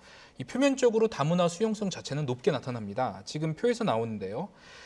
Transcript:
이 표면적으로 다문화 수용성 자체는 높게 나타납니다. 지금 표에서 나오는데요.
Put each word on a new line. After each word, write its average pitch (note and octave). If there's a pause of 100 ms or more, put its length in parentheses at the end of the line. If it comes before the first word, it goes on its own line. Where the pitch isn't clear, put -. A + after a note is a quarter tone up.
(400)
이 C3+
표면적으로 B3
다문화 F3
수용성 G#3
자체는 D3
높게 B2
나타납니다. A2+
지금 D#3
표에서 A#3+
나오는데요. A2+ (360)